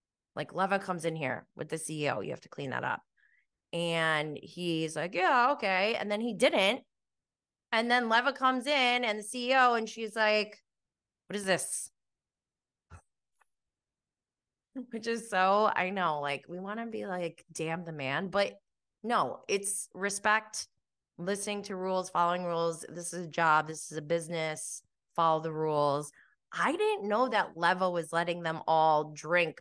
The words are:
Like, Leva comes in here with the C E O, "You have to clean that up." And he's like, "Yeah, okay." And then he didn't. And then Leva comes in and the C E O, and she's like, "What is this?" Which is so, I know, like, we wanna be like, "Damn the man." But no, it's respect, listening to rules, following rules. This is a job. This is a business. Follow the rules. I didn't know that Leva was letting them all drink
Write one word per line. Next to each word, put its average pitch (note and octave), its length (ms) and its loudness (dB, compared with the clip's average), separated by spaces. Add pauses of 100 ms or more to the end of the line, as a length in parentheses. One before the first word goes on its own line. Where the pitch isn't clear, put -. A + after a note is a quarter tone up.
(360)
Like, C#3+ 180 -8
Leva F#3+ 240 2
comes F3+ 280 -4
in D#3+ 100 -2
here B2+ 300 -4 (100)
with D#3+ 140 -10
the D#3+ 80 -6
C D3+ 260 -6
E C3+ 60 2
O, A2+ 100 -2
"You G2+ 100 -6
have B2 120 -10
to - 60 -20
clean C#3 220 -8
that B2 140 -4
up." - 180 -6 (720)
And D#3+ 680 0
he's D#3+ 540 -4
like, E3+ 220 -4
"Yeah, C#4+ 360 4
okay." G3+ 440 0
And G#3 120 -4
then G#3 120 -2
he A#3 140 -4
didn't. G#3+ 500 2 (840)
And A#3 200 2
then A#3+ 180 4
Leva B3 240 4
comes C4 340 0
in B3 380 2
and G#3+ 140 0
the G#3 40 -8
C B3 280 -4
E C4 40 4
O, B3 200 6
and A3+ 120 0
she's A3+ 300 -8
like, G#3+ 420 2 (680)
"What F#3 100 -6
is G3+ 80 -6
this?" - 460 -2 (3000)
Which A3+ 160 -8
is A#3 220 -4
so, G3 480 4
I F3+ 140 0
know, E3+ 300 0
like, C#3+ 280 -4
we F3 120 -10
wanna G#3+ 260 -8
be G#3+ 180 -8
like, F3+ 480 -6
"Damn E3 320 -4
the E3 80 -10
man." D3 360 -4
But G3+ 300 0 (440)
no, G3+ 460 0
it's - 440 -2
respect, G#3 720 -2 (520)
listening G3+ 460 -4
to G3 120 -8
rules, F#3 320 -2
following F3 360 2
rules. E3+ 440 -2
This E3+ 240 -10
is F3 140 -6
a D3+ 40 -12
job. D#3 360 6
This D#3 260 -10
is D3+ 60 -8
a D3+ 40 -4
business. D#3+ 800 -4 (320)
Follow D#3+ 280 4
the D#3+ 100 -4
rules. D3 580 2 (400)
I F#3 240 0
didn't G#4+ 320 0
know A3+ 220 2
that G#3 260 0
Leva F3+ 360 2
was E3 240 -2
letting F3 280 0
them E3 240 -4
all D#3 460 4
drink D#3 480 0